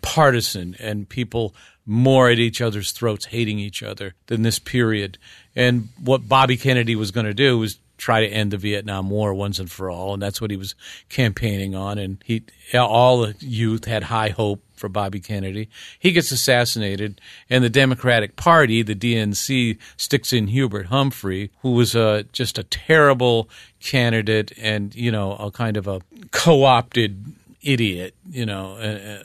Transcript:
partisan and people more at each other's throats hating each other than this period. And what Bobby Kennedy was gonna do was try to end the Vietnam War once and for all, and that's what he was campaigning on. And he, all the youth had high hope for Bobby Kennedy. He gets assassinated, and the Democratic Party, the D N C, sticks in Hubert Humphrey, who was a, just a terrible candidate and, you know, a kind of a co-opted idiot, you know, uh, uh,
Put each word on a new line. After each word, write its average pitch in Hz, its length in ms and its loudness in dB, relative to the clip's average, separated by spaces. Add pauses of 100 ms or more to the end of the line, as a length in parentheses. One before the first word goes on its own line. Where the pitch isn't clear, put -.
partisan 110 760 0
and 104 300 -8
people 117 460 -6 (280)
more 127 460 6
at 117 80 4
each 117 240 0
other's 104 300 -4
throats 107 340 -4
hating 110 320 -4
each 101 240 -8
other 101 320 -12 (140)
than 113 160 -2
this 113 160 0
period. 110 580 -2 (380)
And 123 340 2 (100)
what 127 300 0
Bobby 131 280 4
Kennedy 120 380 0
was 107 140 -4
gonna 107 240 -4
do 127 240 4
was 110 220 -4 (180)
try 113 240 2
to 107 60 2
end 104 240 -2
the 101 60 -4
Vietnam 101 520 -4
War 104 240 -2
once 101 260 -6
and 90 120 -10
for 95 180 -10
all, 90 240 -6
and 98 80 -8
that's 101 180 -6
what 107 120 -6
he 98 60 -6
was 95 180 -12 (340)
campaigning 101 640 -2
on. 98 240 -6
And 98 260 -8
he, 113 200 -6 (300)
all 123 480 6
the 104 180 -4
youth 113 460 -4
had 110 180 -4
high 110 260 -2
hope 101 320 -4 (140)
for 101 140 -10
Bobby 98 300 -6
Kennedy. 98 500 -8 (280)
He 180 140 2
gets 165 200 2
assassinated, 107 880 0 (300)
and 127 140 4
the 117 60 2
Democratic 123 640 2
Party, 139 460 4
the 107 140 -2
D 117 200 -2
N 104 180 0
C, 120 440 -2 (180)
sticks - 380 -4
in 110 140 2
Hubert 104 400 -2
Humphrey, 101 640 -2 (100)
who 131 100 -2
was 117 240 2
a, 107 380 2
just - 260 -6
a 101 40 -6
terrible 127 840 2 (300)
candidate 110 720 0 (100)
and, 104 340 -4
you 117 160 -2
know, 101 240 -2
a 104 160 -10
kind 110 260 -4
of 98 100 -6
a 95 140 -6 (300)
co-opted 120 920 4 (360)
idiot, 104 520 -2 (160)
you 127 160 -6
know, 95 300 -8
uh, 104 460 -10
uh, - 40 -20